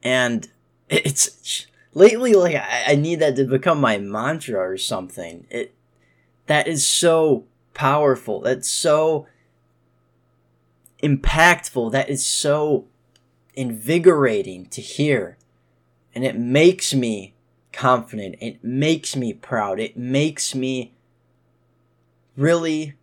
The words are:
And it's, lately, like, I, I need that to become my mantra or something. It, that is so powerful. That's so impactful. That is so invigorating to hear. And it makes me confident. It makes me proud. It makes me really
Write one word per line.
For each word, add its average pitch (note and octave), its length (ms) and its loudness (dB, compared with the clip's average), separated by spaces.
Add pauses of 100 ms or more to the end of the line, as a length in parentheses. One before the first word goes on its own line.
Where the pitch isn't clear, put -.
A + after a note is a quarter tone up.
And B2 460 -2 (400)
it's, - 760 -4 (280)
lately, A3+ 380 6
like, F3 240 4
I, A2+ 320 -4
I D3 80 4
need D#3+ 240 0
that D3 160 2
to C3+ 80 2
become C#3 360 0
my A2 180 2
mantra A2 600 -6
or F#2 200 -4
something. F2+ 720 -10
It, - 260 -8 (680)
that D3+ 220 0
is D#3+ 180 -2
so D#3+ 580 2 (300)
powerful. C3+ 680 0
That's C3 300 -4
so D#3 560 0 (1800)
impactful. D3 920 2
That C3+ 160 -2
is C#3 160 -4
so D3+ 640 0 (680)
invigorating A#2+ 1120 2
to - 140 -14
hear. B2 560 -4 (760)
And A#2+ 100 -6
it A#2+ 140 -4
makes C#3+ 560 2
me A2+ 400 -4 (380)
confident. A2+ 680 -2
It A2+ 240 -12
makes D3 500 -2
me B2 180 -4
proud. G2+ 460 -4
It A2+ 180 -8
makes C3+ 580 -4
me C3 400 -6 (1400)
really D#3 680 0